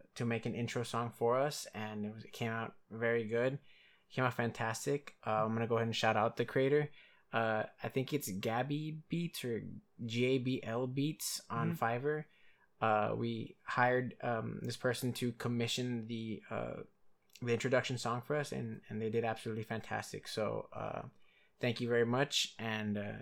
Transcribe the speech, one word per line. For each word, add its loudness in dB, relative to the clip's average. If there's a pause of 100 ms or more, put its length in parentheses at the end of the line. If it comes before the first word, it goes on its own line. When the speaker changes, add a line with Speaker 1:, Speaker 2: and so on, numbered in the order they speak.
(160)
Speaker 1:
to -2
make 0
an -2
intro -2
song -2
for 4
us, -2
and -4
it -6
was, -12
it -18
came -2
out -4 (160)
very 2
good. 2
It -14
came 4
out 2
fantastic. -2 (120)
Uh, 2
I'm 2
gonna 0
go 2
ahead 4
and 0
shout 4
out 2
the 2
creator. 4 (420)
Uh, 2 (200)
I 0
think -2
it's 0
Gabby -2
Beats -2
or -2 (420)
G 2
A 6
B 0
L -2
Beats -2 (120)
on 0
Speaker 2:
Mm-hmm. 0
Speaker 1:
Fiverr. 0 (560)
Uh, 4
we -4
hired, 4
um, -2
this -4
person 0
to -2
commission -2
the, -4
uh, -4 (640)
the 2
introduction 2
song -2
for 0
us, -2
and, -6
and -4
they 0
did 2
absolutely -2
fantastic. -6
So, -2
uh, -6 (580)
thank 0
you 0
very 6
much. 2
And, 0
uh, -6